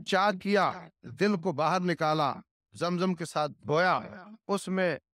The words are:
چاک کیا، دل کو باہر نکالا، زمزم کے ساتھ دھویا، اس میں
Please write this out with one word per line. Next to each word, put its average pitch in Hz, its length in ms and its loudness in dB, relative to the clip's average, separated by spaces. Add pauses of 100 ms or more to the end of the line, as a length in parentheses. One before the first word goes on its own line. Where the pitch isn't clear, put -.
چاک 196 260 4 (100)
کیا، 185 440 2 (140)
دل 180 400 0
کو 180 100 -2
باہر 156 280 0
نکالا، 156 540 2 (400)
زمزم 180 400 0
کے 165 120 -6
ساتھ 151 260 -2
دھویا، 156 480 2 (480)
اس 196 200 -2
میں 185 320 0 (140)